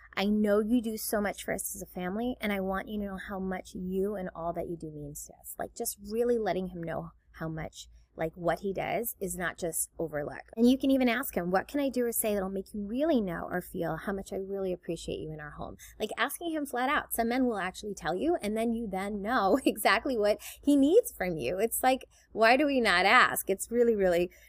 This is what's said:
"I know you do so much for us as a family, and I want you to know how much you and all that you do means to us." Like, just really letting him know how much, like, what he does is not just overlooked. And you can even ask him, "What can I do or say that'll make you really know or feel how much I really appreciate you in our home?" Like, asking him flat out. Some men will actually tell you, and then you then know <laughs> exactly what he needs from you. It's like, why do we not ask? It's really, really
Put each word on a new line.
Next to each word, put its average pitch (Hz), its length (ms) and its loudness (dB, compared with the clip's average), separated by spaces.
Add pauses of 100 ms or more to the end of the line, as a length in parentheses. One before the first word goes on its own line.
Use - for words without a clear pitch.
(160)
"I 196 80 2
know 208 340 4
you 226 240 2
do 220 140 -6
so 214 240 -2
much 196 240 -4
for 160 100 -2
us - 200 -6
as 196 80 -10
a 180 40 -12
family, 208 540 -4
and 208 120 -2
I 196 80 -2
want 190 280 -4
you 214 100 -6
to 208 80 -6
know 190 100 -8
how 190 220 -10
much 185 360 -6
you 190 420 -2
and 185 180 -6
all 170 200 -6
that 170 140 -6
you 170 80 -6
do 160 140 -10
means 147 360 -12
to - 80 -20
us." - 220 -16
Like, - 180 -10
just 226 240 -8 (100)
really 240 300 0
letting 190 300 -2
him 180 140 -10
know 165 300 -8 (220)
how 160 140 -8
much, 160 400 -10 (280)
like, 160 180 -4
what 170 240 0
he 196 140 -4
does 180 480 -4
is 180 160 -6
not 170 200 -4
just - 320 -4 (100)
overlooked. 147 580 -6
And 233 120 6
you 262 80 6
can 269 140 2
even 262 180 4
ask 240 280 -2
him, 175 160 0
"What 190 160 2
can 285 100 -4
I 277 100 2
do 247 160 -2
or 233 80 -6
say 220 220 0
that'll 190 160 -2
make 196 240 -8
you 208 80 -4
really 254 380 2
know 175 280 -4
or 180 140 -2
feel 165 340 -4
how 196 160 -4
much 196 200 -8
I 196 40 -6
really 190 360 -4
appreciate - 480 -6
you 156 120 -8
in 156 80 -12
our 147 120 -12
home?" - 240 -12 (220)
Like, 214 200 -4
asking 294 320 -2
him 302 160 -4
flat 254 240 -2
out. - 240 -2
Some 233 140 0
men 254 180 2
will 220 120 0
actually 185 360 -6
tell 175 220 -2
you, 302 260 0
and 214 140 -2
then 233 180 0
you 233 140 -4
then 196 340 -4
know 214 380 4
<laughs> - 40 -4
exactly 233 540 2
what 208 200 2 (220)
he 285 160 6
needs 302 360 6
from 180 260 -4
you. 147 220 -2
It's 226 240 -2
like, 262 200 2 (280)
why 226 240 6
do 294 100 4
we 277 140 2
not 185 260 4
ask? 208 420 6
It's 196 220 -2
really, 233 240 4
really 180 360 4 (180)